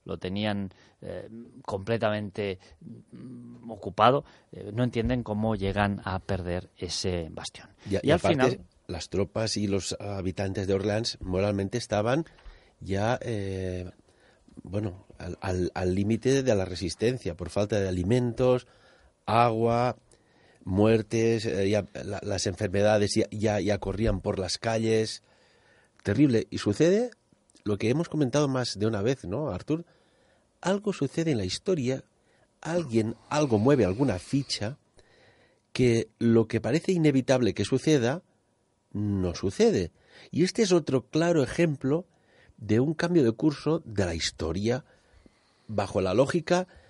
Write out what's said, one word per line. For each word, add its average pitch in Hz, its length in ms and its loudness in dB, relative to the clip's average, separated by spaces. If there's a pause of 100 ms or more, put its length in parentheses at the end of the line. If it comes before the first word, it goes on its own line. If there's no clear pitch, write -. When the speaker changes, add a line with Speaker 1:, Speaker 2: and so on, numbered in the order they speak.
Speaker 1:
lo 90 140 -8
tenían, 101 540 -4 (280)
eh, 92 280 -12 (380)
completamente, 104 920 -4 (200)
mm, 120 880 -20
ocupado, 110 560 2 (280)
eh, 98 200 -12
no 120 120 0
entienden 120 400 0
cómo 107 320 0
llegan 98 480 0
a 95 160 -4
perder 90 560 -4
ese 87 560 -4
bastión. - 360 -14 (220)
Speaker 2:
Y 98 60 0
a-, 92 80 -4
Speaker 1:
Y - 20 -8
Speaker 2:
y 131 60 4
Speaker 1:
al 165 60 4
Speaker 2:
aparte, 160 180 2
Speaker 1:
final 127 300 0 (200)
Speaker 2:
las 85 220 -10
tropas 107 480 -4
y 104 100 -2
los 98 320 -4
habitantes 98 720 -4
de 98 60 2
Orleans 104 460 -2
moralmente 98 580 0
estaban 117 480 0 (520)
ya, 98 420 -2
eh, 95 720 -6 (720)
bueno, 95 440 -6 (120)
al, 90 220 -10
al, 92 340 -2
al 90 220 0
límite 113 480 2
de 123 100 4
la 95 100 2
resistencia, 95 720 -4
por 85 140 -8
falta 104 300 0
de 95 80 0
alimentos, 120 800 2 (580)
agua, 117 720 2 (680)
muertes, 110 800 2
eh, 98 220 0
ya 104 180 0 (180)
la, 101 180 -8
las 101 240 -4
enfermedades 104 720 2
ya, 107 160 2
ya, 104 280 0
ya 98 180 0
corrían 95 420 -2
por 95 180 -4
las 90 200 -4
calles. 113 640 -2 (800)
Terrible. 120 460 4
Y - 80 -6
sucede 185 520 2 (540)
lo 104 120 -2
que 110 140 -2
hemos 156 180 0
comentado 147 400 0
más 127 300 -4
de 101 80 0
una 110 160 -2
vez, 127 220 -2
¿no, 123 260 -6
Artur? 151 340 -4 (800)
Algo 202 300 0
sucede 165 400 -2
en 120 60 0
la 98 60 -2
historia, 131 600 -2 (580)
alguien, 120 540 0 (120)
algo 139 300 2
mueve 123 260 6
alguna 113 340 0
ficha, 135 600 -4 (920)
que 120 360 2 (100)
lo 113 280 6
que 113 140 -2
parece 131 320 0
inevitable 135 600 4
que 104 140 -2
suceda, 131 560 2 (720)
no 101 420 -2
sucede. 104 580 0 (380)
Y - 140 0
este 185 180 0
es 185 100 2
otro 143 360 2
claro 165 340 2
ejemplo 151 640 0 (500)
de 107 240 2
un 156 140 2
cambio 170 300 4
de 113 80 4
curso 151 520 0
de 101 200 -2
la 85 100 -2
historia 98 680 -4 (840)
bajo 101 320 -2
la 92 140 0
lógica 170 520 2 (240)